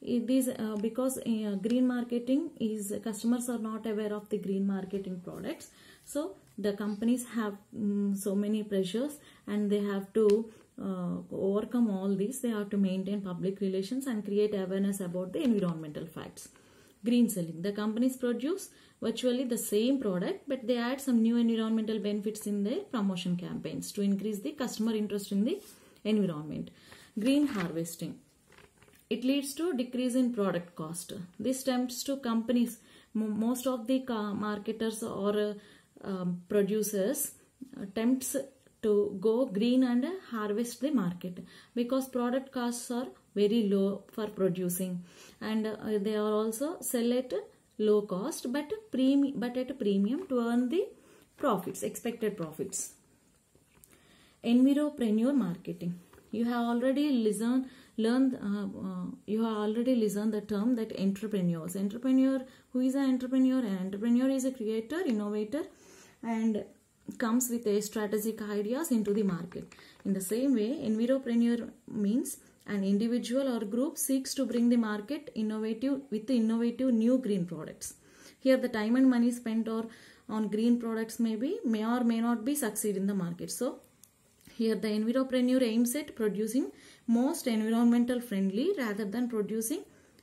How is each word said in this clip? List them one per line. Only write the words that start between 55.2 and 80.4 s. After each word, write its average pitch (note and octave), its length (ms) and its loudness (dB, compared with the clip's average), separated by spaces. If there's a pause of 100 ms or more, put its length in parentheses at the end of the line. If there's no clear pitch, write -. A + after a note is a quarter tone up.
marketing. F3 640 -2 (320)
You A3+ 140 0
have A#3+ 200 0
already C4 440 2
listen, A#3 600 2 (280)
learned, B3 380 2
uh, G3+ 320 -4 (200)
uh, F3+ 180 -6 (200)
you A3 180 0
have A3 140 0
already A3+ 380 2
listened G#3+ 380 0
the G#3+ 80 -2
term G#3+ 340 0
that A3 220 -4
entrepreneurs. F#3 800 0
Entrepreneur, C4 640 2 (300)
who B3+ 80 -2
is C4 160 2
an C#4 140 2
entrepreneur? B3+ 500 2
An G3+ 200 0
entrepreneur A#3 500 2
is C4+ 160 2
a C4+ 60 0
creator, A3+ 540 -2
innovator, G#3+ 580 0 (600)
and A3 400 0 (540)
comes A#3+ 320 2
with A#3 180 -2
a G#3 140 4
strategic G#3+ 600 -2
ideas G#3+ 500 -2
into G#3 220 2
the G#3+ 100 2
market. F3 420 -4 (400)
In G3 80 2
the F#3+ 80 -2
same B3 340 2
way, G#3+ 140 2 (200)
enviropreneur A#3 800 2 (180)
means G#3+ 500 0 (300)
an G3+ 160 -2
individual A#3 640 2
or A#3 160 -2
group A#3 320 -2
seeks C4+ 380 -2
to C4+ 100 0
bring A#3 260 2
the B3 60 6
market A3 600 -2
innovative, A3 720 -2
with A3 180 -4
innovative A#3 640 2
new A#3 280 4
green G3+ 260 0
products. - 480 -10 (460)
Here C4 180 6
the B3+ 100 0
time A3 280 0
and C4 120 6
money A#3+ 220 6
spent A3+ 380 -2
or A3+ 180 -2 (420)
on A3 200 -2